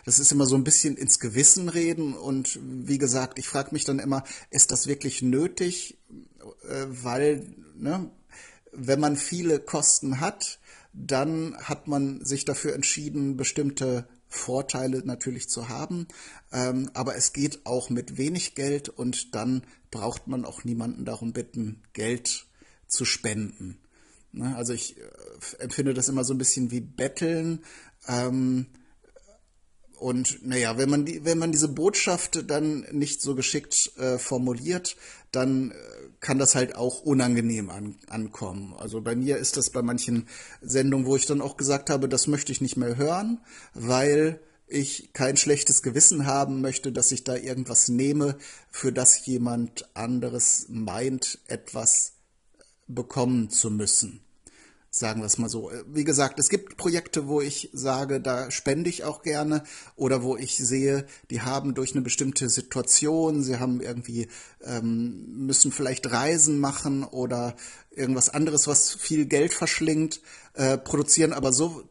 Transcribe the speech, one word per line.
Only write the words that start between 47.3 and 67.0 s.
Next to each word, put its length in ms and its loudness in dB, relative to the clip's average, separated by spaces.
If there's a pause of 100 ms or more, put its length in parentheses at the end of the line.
irgendwas 520 0
nehme, 480 2 (340)
für 220 -2
das 340 4
jemand 680 -2
anderes 760 0
meint, 800 -4
etwas 680 0 (760)
bekommen 600 0
zu 220 2
müssen. 500 0 (680)
Sagen 320 -2
wir 40 -6
es 120 2
mal 100 0
so. 240 -8
Äh, 160 -12
wie 160 0
gesagt, 340 2
es 100 4
gibt 280 0
Projekte, 500 -2
wo 140 2
ich 320 -4
sage, 480 -2
da 320 -2
spende 360 0
ich 140 -4
auch 200 -6
gerne 420 0 (320)
oder 260 2
wo 140 0
ich 200 -4
sehe, 500 2 (240)
die 100 -4
haben 340 -2
durch 200 -2
eine 80 2
bestimmte 460 0
Situation, 920 2
sie 160 0
haben 220 0
irgendwie, 480 -6 (340)
ähm, 840 -2
müssen 260 4
vielleicht 400 -2
Reisen 480 4
machen 420 -2